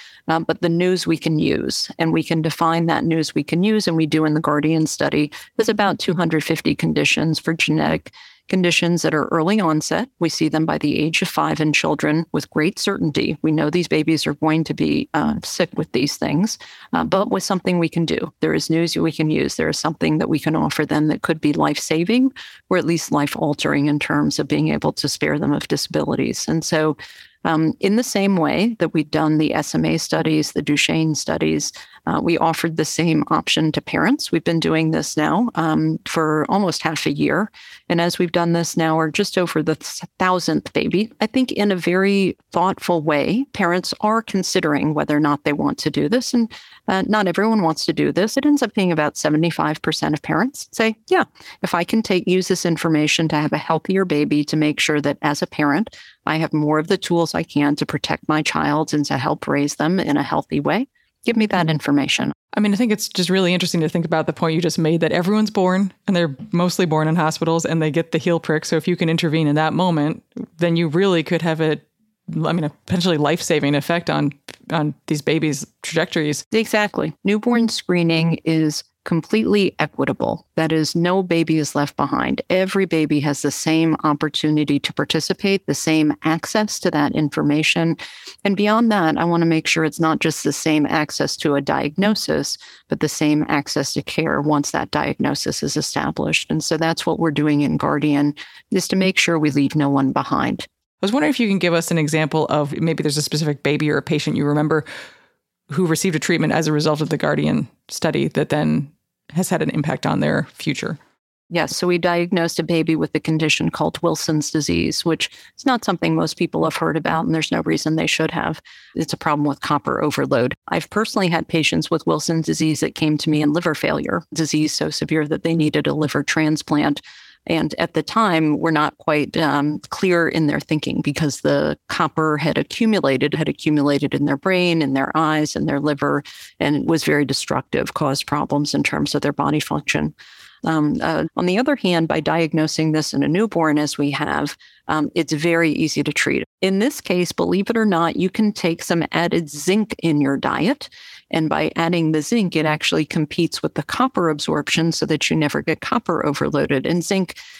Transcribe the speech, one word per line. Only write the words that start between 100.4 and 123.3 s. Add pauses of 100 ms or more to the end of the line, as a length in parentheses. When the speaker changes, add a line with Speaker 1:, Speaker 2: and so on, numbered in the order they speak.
Speaker 2:
I
was
wondering
if
you
can
give
us
an
example
of,
maybe
there's
a
specific
baby
or
a
patient
you
remember (840)
who
received
a
treatment
as
a
result
of
the
Guardian (220)
study
that
then (380)
has
had
an
impact
on
their
future. (500)
Speaker 1:
Yes.
So
we
diagnosed
a
baby
with
a
condition
called
Wilson's
disease,
which (280)
is
not
something
most
people
have
heard
about,
and
there's
no
reason
they
should
have. (340)
It's
a
problem
with
copper
overload. (140)
I've
personally
had
patients
with
Wilson's
disease
that
came
to
me